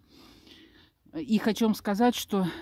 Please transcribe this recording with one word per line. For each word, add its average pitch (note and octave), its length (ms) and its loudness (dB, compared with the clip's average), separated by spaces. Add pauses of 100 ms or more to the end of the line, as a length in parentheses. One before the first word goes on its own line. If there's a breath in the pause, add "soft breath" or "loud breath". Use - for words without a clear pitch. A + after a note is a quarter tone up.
(1160 soft breath)
И G#3+ 220 0
хочу A3 280 0
вам G#3+ 100 2
сказать, A3+ 400 2
что, F#3+ 320 -2 (140 loud breath)